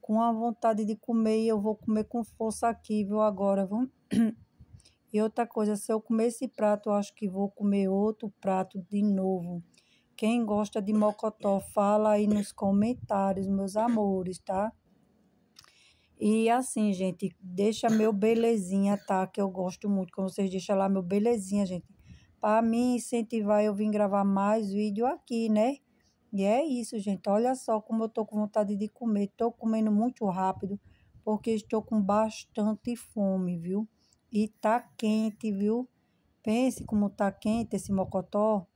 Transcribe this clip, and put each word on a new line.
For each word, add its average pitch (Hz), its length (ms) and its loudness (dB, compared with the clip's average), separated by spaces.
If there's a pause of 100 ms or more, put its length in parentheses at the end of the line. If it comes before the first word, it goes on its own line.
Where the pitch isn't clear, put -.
Com 214 140 2
a 233 100 2
vontade 220 540 0
de 214 100 -2
comer, 220 420 0
e 226 120 2
eu 214 100 2
vou 214 160 -2
comer 214 300 -2
com 233 180 -6
força 220 460 -4
aqui, 214 340 -4
viu, 202 160 -2
agora, 196 460 2
viu? 220 260 -2 (180)
<clears throat> 220 280 2 (760)
E 208 100 0
outra 220 240 0
coisa, 214 300 -2
se 208 160 -6
eu 220 80 2
comer 226 280 0
esse 233 200 -4
prato, 208 420 0
eu 208 40 2
acho 202 200 -2
que - 140 -6
vou 190 220 -2
comer 202 400 0
outro 208 420 0 (100)
prato 190 380 -2 (100)
de 202 120 -2
novo. 190 600 0 (540)
Quem 226 300 0
gosta 208 360 -2
de 202 120 -2
mocotó, 208 680 0
fala 214 520 2
aí 208 140 4
nos 208 280 0
comentários, 196 960 0
meus 196 280 -2
amores, 202 640 0
tá? 202 320 -4 (1500)
E 220 320 2
assim, 233 440 0
gente, 185 480 -4
deixa 202 480 0
meu 220 240 4
belezinha, 202 840 2
tá? 190 300 -2
Que - 140 -6
eu 196 80 0
gosto 185 400 -6
muito. 190 240 -2
Quando 190 160 -4
vocês 196 200 -2
deixam 190 280 -2
lá 196 100 2
meu 196 140 2
belezinha, 202 640 0
gente. 180 200 -8 (540)
Pra 214 220 4
me 233 340 2
incentivar, 220 680 0
eu 214 120 2
vim 214 180 0
gravar 202 320 2
mais 196 480 2
vídeo 208 340 -2
aqui, 233 440 -2
né? 220 280 2 (540)
E 196 120 0
é 220 200 2
isso, 247 360 -4
gente. 196 300 -4
Olha 233 260 2
só 226 240 -2
como 220 240 -4
eu 226 60 -4
tô 220 160 -4
com 208 120 -8
vontade 208 380 -2
de 208 140 -4
comer. 202 480 -2
Tô 233 140 0
comendo 220 400 -2
muito 220 340 0
rápido, 190 540 -2 (440)
porque 214 280 -2
estou 220 300 -2
com 214 200 0
bastante 214 920 -2
fome, 190 600 -2
viu? 185 300 -4 (440)
E 214 180 0
tá 220 320 0 (160)
quente, 220 540 -2
viu? 214 380 -2 (540)
Pense 247 400 0
como 202 260 0
tá 196 220 -2
quente 220 440 -2
esse 190 160 -4
mocotó. 196 840 0